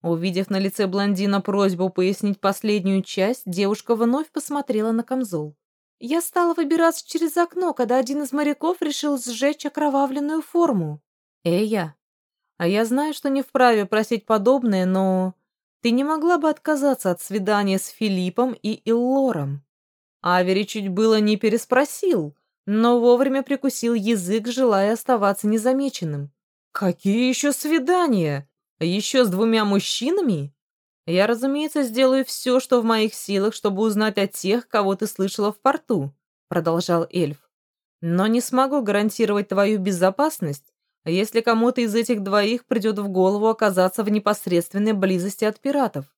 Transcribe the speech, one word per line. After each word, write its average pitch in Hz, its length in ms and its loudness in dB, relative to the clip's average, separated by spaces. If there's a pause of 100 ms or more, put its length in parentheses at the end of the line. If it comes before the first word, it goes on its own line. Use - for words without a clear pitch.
Увидев 175 460 -2
на 190 100 -2
лице 196 260 -2
блондина 196 560 0
просьбу 190 480 0
пояснить 190 500 -2
последнюю 196 640 0
часть, 202 440 -2
девушка 202 500 -2
вновь 240 340 0
посмотрела 254 640 -4
на 226 120 -2
камзол. 180 520 -6 (440)
"Я 294 220 -2
стала 339 320 0
выбираться 330 540 0
через 320 280 -4
окно, 349 380 -2
когда 247 240 0
один 269 240 -2
из 269 100 -6
моряков 302 500 -2
решил 294 360 -2
сжечь 247 480 -4
окровавленную 285 800 -2
форму". 196 580 0 (420)
"Эйя, 180 520 0 (600)
а 170 100 -2
я 208 180 2
знаю, 277 300 0
что - 140 -4
не 269 120 0
вправе 233 460 4
просить 220 400 -2
подобное, 220 580 2
но 185 480 0 (480)
ты 233 80 0
не 254 140 2
могла 320 340 2
бы 311 120 2
отказаться 285 600 0
от 175 100 -2
свидания 196 600 0
с - 80 -8
Филиппом 202 680 -2
и - 320 -6
Иллором?" 226 800 0 (580)
Авери 180 420 2
чуть 196 260 -6
было 214 300 2
не 214 180 2
переспросил, 233 1000 0 (300)
но 233 340 2
вовремя 254 440 4
прикусил 262 500 -2
язык, 214 540 0
желая 226 460 2
оставаться 208 540 0
незамеченным. 214 840 -2 (400)
"Какие 202 580 0
еще 285 220 0
свидания? 269 1000 0 (300)
Еще 202 440 2
с 208 60 4
двумя 220 360 2
мужчинами?" 202 880 -2 (520)
"Я, 180 200 2
разумеется, 277 580 -2
сделаю 262 420 2
все, 254 340 -2
что 247 220 2
в - 20 -4
моих 220 300 2
силах, 202 400 -2
чтобы 202 300 -2
узнать 214 340 0
о 202 100 0
тех, 202 400 -4
кого 196 280 0
ты 208 120 -4
слышала 202 460 -2
в - 60 -18
порту", 202 540 -2 (360)
продолжал 170 600 0
эльф. 151 400 -4 (520)
"Но 175 260 0
не 233 140 2
смогу 262 400 0
гарантировать 208 680 0
твою 202 320 2
безопасность, 185 920 -2 (320)
если 190 340 0
кому-то 233 400 2
из 220 160 -2
этих 226 260 0
двоих 208 440 0
придет 214 340 -2
в 202 80 -4
голову 196 400 2
оказаться 196 560 2
в 208 60 -2
непосредственной 208 840 0
близости 190 540 -2
от 214 160 -4
пиратов. 262 440 -2 (120)